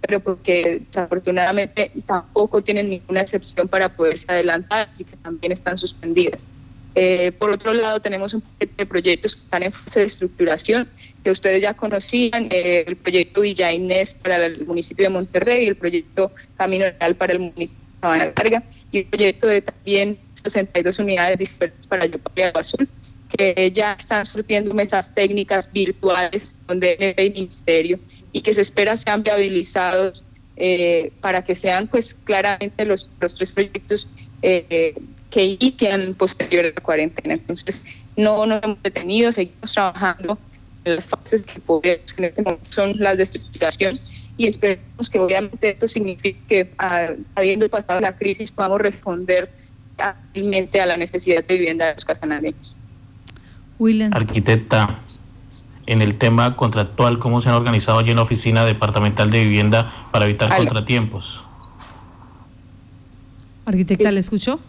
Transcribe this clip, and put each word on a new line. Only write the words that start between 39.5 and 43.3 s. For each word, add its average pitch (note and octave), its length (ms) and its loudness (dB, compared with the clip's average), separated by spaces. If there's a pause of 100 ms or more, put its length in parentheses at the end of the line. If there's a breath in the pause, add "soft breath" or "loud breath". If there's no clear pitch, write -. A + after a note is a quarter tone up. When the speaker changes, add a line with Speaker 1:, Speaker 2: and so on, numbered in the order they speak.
Speaker 1:
trabajando F#3+ 640 -2 (480)
en E3+ 100 0
las - 140 -6
fases A3 340 -2
que - 160 -18
podemos, E3 540 0
que F#3 80 -4
en F3 80 -2
este G3+ 120 -4
momento E3 280 -4
son G3+ 280 -2
las G3 200 2
de F#3+ 60 4
estructuración, - 760 -4 (380 loud breath)